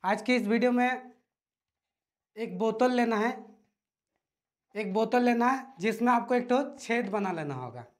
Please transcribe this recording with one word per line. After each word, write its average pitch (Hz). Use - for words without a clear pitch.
आज 214
की 254
इस 208
वीडियो 233
में 247
एक 185
बोतल 220
लेना 240
है, 226
एक 202
बोतल 226
लेना 240
है 262
जिसमें 220
आपको 240
एक 247
ठो 254
छेद 233
बना 196
लेना 151
होगा। 123